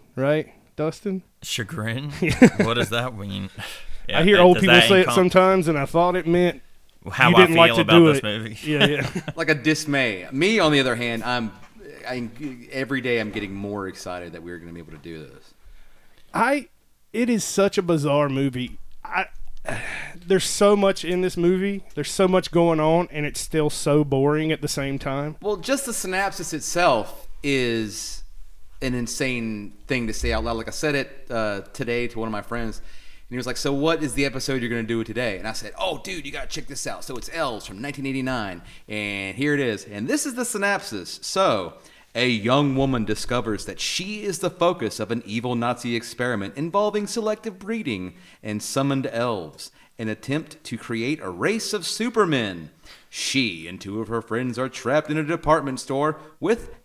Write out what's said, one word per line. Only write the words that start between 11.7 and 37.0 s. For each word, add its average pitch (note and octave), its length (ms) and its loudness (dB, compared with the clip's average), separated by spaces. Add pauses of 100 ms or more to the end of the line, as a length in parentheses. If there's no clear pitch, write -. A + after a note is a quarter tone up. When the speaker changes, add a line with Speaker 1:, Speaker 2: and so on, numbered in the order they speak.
Speaker 3:
I, B2 240 -6 (400)
every C3+ 300 -4
day A#2+ 220 2
I'm G#2+ 100 -4
getting G2+ 240 -6
more G2+ 320 -4
excited F2+ 460 -10
that E2 100 -14
we're F2 140 -10
gonna E2+ 160 -14
be E2+ 80 -12
able D#2 100 -16
to D#2 60 -16
do D#2+ 280 -12
this. C2 260 -20 (840)
Speaker 1:
I, C4 320 2 (460)
it A#3 160 2
is A3+ 140 2
such - 340 2
a G3 60 2
bizarre D3 440 2
movie. C3 520 -2 (260)
I, F#3+ 220 -2 (360)
<sighs> - 160 -4 (460)
there's F#3 200 4
so G#3 300 6
much G3 300 2
in F3+ 160 0
this F#3 160 0
movie. F#3+ 460 2 (100)
There's D3 160 -4
so F#3+ 180 2
much F#3 240 4
going E3+ 280 4
on, E3 320 4
and D3 160 -4
it's - 120 -6
still D3+ 300 0
so D3+ 340 2
boring D3 480 2
at D3+ 80 -2
the C#3+ 80 -4
same C#3 300 -4
time. C#3+ 460 -4
Speaker 3:
Well, G#3 140 -2
just B3 280 -2
the A#3 80 -6
synopsis F#3 580 -4
itself D3+ 760 0 (160)
is A#2 800 -2 (580)
an B2+ 140 -2
insane A2+ 760 -4 (120)
thing B2 220 -2
to A2 60 -2
say A#2+ 200 0
out A2 100 0
loud. A#2 140 -2
Like, A2+ 100 -6
I A2 40 -8
said D3 240 -2
it, - 340 -6
uh, G#2+ 320 -2 (100)
today A#2+ 360 -2
to - 100 -6
one A2+ 100 -2
of A2 40 -4
my G#2 100 -4
friends, A2+ 380 -4
and - 500 -10
he B2 80 -6
was B2 80 -4
like, A#2+ 120 -4
"So C#3 140 0
what D#3 300 2
is C3 140 -4
the C#3 100 2
episode C3+ 380 -2
you're A#2 80 -2
gonna A#2 100 -2
do A2+ 220 -2
today?" A2 340 -4
And G2 100 -8
I A2 60 -6
said, G#2+ 240 -8
"Oh, F3+ 260 -2
dude, F3+ 220 -8
you C#3 60 -8
gotta C#3 160 -6
check - 180 -6
this C3 220 -8
out. G2+ 180 -8